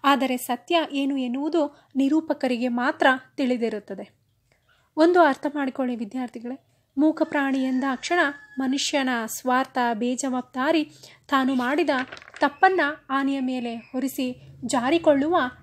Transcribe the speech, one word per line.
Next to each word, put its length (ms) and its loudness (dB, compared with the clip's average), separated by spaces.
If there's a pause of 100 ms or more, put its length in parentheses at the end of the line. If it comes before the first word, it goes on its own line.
ಆದರೆ 340 2
ಸತ್ಯ 420 -2 (120)
ಏನು 260 -2
ಎನ್ನುವುದು 760 -4
ನಿರೂಪಕರಿಗೆ 720 0
ಮಾತ್ರ 400 0 (300)
ತಿಳಿದಿರುತ್ತದೆ. 720 -4 (880)
ಒಂದು 240 6
ಅರ್ಥ 240 4 (100)
ಮಾಡಿಕೊಳ್ಳಿ 400 -4
ವಿದ್ಯಾರ್ಥಿಗಳೇ, 720 -10 (300)
ಮೂಕ 240 2
ಪ್ರಾಣಿ 420 0
ಎಂದಾಕ್ಷಣ 560 -2 (400)
ಮನುಷ್ಯನ 500 0 (160)
ಸ್ವಾರ್ಥ, 520 -2 (160)
ಬೇಜವಾಬ್ದಾರಿ, 920 -2 (460)
ತಾನು 260 2
ಮಾಡಿದ 340 0 (500)
ತಪ್ಪನ್ನ 420 2 (280)
ಆನೆಯ 300 0
ಮೇಲೆ 360 -4
ಹೊರಿಸಿ 600 -4 (300)
ಜಾರಿಕೊಳ್ಳುವ 720 2 (260)